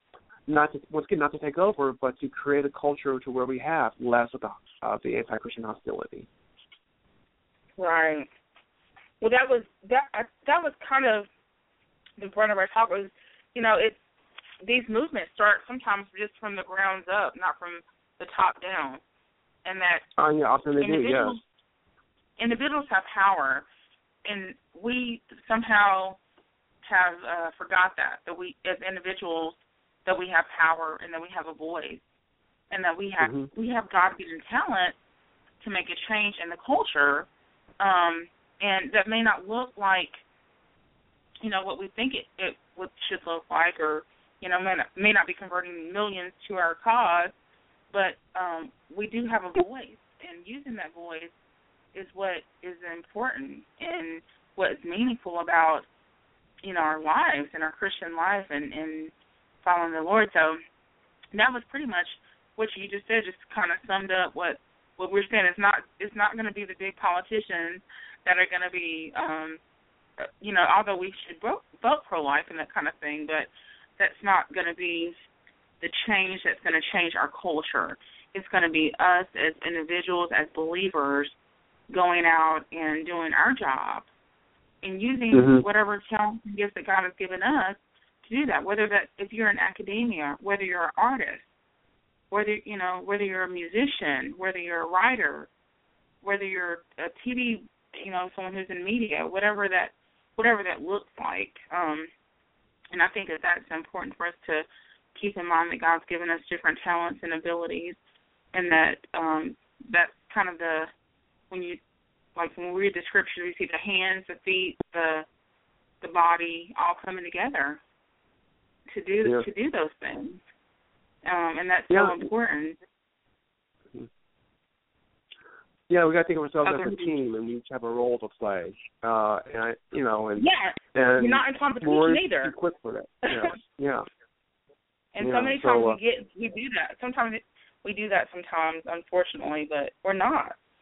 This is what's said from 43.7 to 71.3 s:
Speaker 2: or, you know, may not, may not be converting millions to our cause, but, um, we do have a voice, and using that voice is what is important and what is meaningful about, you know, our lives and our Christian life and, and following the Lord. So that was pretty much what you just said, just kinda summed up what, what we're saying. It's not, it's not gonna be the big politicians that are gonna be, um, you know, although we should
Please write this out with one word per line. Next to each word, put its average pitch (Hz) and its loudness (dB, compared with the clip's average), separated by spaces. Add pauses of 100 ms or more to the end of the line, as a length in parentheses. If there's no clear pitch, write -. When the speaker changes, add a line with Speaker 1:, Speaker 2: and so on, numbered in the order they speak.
Speaker 2:
or, 156 -2 (360)
you 185 -10
know, 180 2
may 185 0
not, 147 -2 (100)
may 208 4
not 190 4
be - -8
converting 175 -8
millions 190 -6 (160)
to 202 -8
our 170 0
cause, 190 2 (640)
but, 190 0 (220)
um, 170 -6 (240)
we 208 -6
do 233 -4
have 220 0
a 180 -10 (100)
voice, 247 -6 (240)
and 349 -20
using 262 -12
that 165 -12
voice 170 -14 (640)
is - -14
what 185 -4 (180)
is 175 -12 (160)
important 165 -8 (160)
and 165 -10 (340)
what 185 0
is - -12
meaningful 185 -4
about, 165 4 (800)
you 190 -8
know, 175 0
our 156 0
lives 156 2
and 160 -6
our 156 -2
Christian 185 -6
life 190 0
and, 147 -6
and 156 -10 (540)
following 175 2
the 160 -4
Lord. 208 4
So 160 4 (720)
that 226 2
was 247 -8
pretty 285 -8
much 175 -2 (500)
what 220 -2
you 196 -12
just 202 -10
said, 226 2
just 185 -12 (140)
kinda 175 0 (100)
summed 196 0
up 180 2
what, 170 -2 (360)
what 185 -6
we're 202 2
saying. 202 4
It's 175 -2
not, 202 4 (160)
it's 208 -8
not 208 0
gonna 220 -6
be 202 -10
the 185 -14
big 190 -8
politicians 180 -4 (460)
that 180 6
are 180 4
gonna 180 -2
be, 165 -8
um, 156 -4 (800)
you 208 -8
know, 180 4
although 202 4
we 185 -6 (120)
should 170 -18